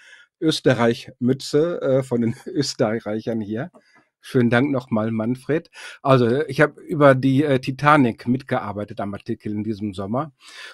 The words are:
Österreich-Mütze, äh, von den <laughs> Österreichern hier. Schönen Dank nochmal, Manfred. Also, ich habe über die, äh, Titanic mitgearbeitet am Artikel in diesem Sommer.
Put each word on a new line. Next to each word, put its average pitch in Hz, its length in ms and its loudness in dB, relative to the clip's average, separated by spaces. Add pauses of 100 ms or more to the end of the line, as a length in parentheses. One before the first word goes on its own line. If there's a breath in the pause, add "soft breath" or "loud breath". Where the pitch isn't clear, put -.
(400 soft breath)
Österreich-Mütze, 131 1400 0
äh, 135 220 2
von 123 180 -2
den 113 140 0
<laughs> - 120 -20
Österreichern 113 920 -2
hier. 110 300 -6 (500 soft breath)
Schönen 120 300 2
Dank 123 220 2
nochmal, 113 400 -2
Manfred. 123 580 -4 (320 loud breath)
Also, 131 460 4
ich 135 120 0
habe 151 200 2
über 143 340 4
die, 131 300 2
äh, 135 160 2
Titanic 135 640 2
mitgearbeitet 104 720 -4
am 101 140 -8
Artikel 107 380 -8
in 104 100 -4
diesem 104 320 -6
Sommer. 110 380 -6 (420 loud breath)